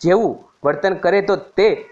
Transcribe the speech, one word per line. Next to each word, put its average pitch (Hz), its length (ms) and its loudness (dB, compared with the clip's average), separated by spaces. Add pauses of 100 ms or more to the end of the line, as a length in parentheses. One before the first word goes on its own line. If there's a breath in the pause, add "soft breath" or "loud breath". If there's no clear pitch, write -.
જેવું 175 460 0 (180)
વર્તન 147 300 0
કરે 185 280 0
તો 202 140 0
તે 190 560 -2